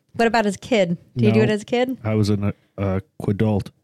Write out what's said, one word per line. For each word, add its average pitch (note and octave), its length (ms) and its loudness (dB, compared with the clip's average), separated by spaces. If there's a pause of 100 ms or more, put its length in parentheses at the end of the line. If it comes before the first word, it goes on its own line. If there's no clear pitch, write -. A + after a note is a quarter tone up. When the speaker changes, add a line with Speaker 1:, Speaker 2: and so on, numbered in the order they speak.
(140)
Speaker 1:
What A#3 140 0
about A3 180 0
as G3 100 -2
a - 20 -20
kid? F#3 400 0 (180)
Did B2 100 2
you G#3+ 60 4
do A3 60 4
Speaker 2:
No. A3 60 4
Speaker 1:
it G#3+ 60 2
as G#3+ 120 -2
a - 40 -20
kid? B3 380 -2
Speaker 2:
I A2 100 0
was A2 160 2
an, G2+ 220 0 (260)
uh, F#2+ 220 -2 (200)
quidult. G#2+ 500 -2 (140)